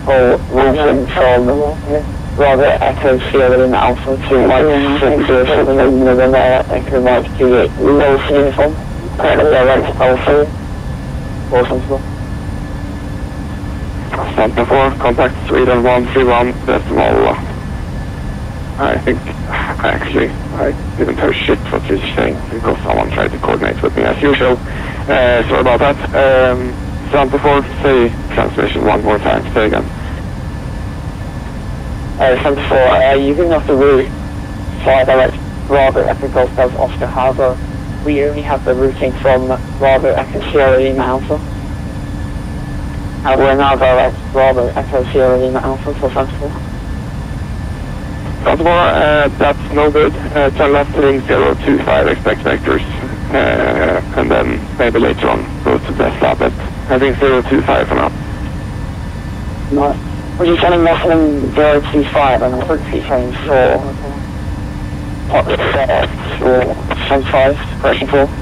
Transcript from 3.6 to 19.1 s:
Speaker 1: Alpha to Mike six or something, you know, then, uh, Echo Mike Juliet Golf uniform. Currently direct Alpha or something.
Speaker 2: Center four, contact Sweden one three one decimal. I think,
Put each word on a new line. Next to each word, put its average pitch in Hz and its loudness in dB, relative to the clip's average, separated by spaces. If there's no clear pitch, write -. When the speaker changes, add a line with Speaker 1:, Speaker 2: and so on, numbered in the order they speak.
Speaker 1:
Alpha 131 0
to 131 2
Mike 143 2
six 143 2
or 127 4
something, 135 4
you 131 4
know, 127 4
then, 131 4
uh, 127 4
Echo 127 -2
Mike 123 2
Juliet 123 4
Golf 143 4
uniform. 143 2
Currently 151 2
direct 131 4
Alpha 135 4
or 123 2
something. 135 -4
Speaker 2:
Center 117 0
four, 135 2
contact 123 2
Sweden 123 2
one 123 4
three 135 4
one 123 2
decimal. 57 2
I - 0
think, - -2